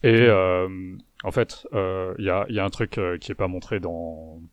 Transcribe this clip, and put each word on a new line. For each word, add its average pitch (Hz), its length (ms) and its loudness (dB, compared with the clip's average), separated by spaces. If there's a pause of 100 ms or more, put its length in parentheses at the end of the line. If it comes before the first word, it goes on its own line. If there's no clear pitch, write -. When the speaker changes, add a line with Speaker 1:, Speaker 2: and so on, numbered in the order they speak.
Speaker 1:
Et, 120 140 8
Speaker 2:
Ouais. 120 100 8
Speaker 1:
euh, 92 680 2 (280)
en 95 60 -4
fait, - 440 -2
euh, 95 440 -2
il 98 60 -6
y 95 60 0
a, 98 180 0
il 117 80 -8
y - 40 0
a 95 40 0
un 98 60 -2
truc, - 280 -6
euh, 90 200 -2
qui - 120 -14
est 98 60 -6
pas 98 120 -2
montré 92 300 -6
dans 82 640 -10 (120)